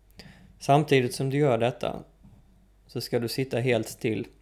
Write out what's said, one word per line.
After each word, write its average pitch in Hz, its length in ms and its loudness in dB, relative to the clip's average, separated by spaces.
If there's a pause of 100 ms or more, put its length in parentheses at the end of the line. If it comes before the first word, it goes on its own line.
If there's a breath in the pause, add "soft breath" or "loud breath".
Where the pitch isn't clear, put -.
(640 loud breath)
Samtidigt 139 520 4
som 135 160 -4
du 135 80 0
gör 135 200 4
detta - 440 -2 (840)
så - 140 -10
ska - 180 -2
du 117 100 -2
sitta 131 300 -4
helt 117 300 0
still. 110 380 -4 (160)